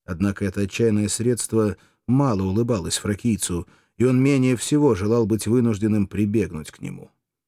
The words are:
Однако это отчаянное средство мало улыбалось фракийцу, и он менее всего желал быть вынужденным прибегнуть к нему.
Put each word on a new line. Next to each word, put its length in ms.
Однако 400
это 160
отчаянное 460
средство 680
мало 340
улыбалось 540
фракийцу, 720
и 60
он 160
менее 360
всего 380
желал 320
быть 200
вынужденным 600
прибегнуть 640
к 100
нему. 300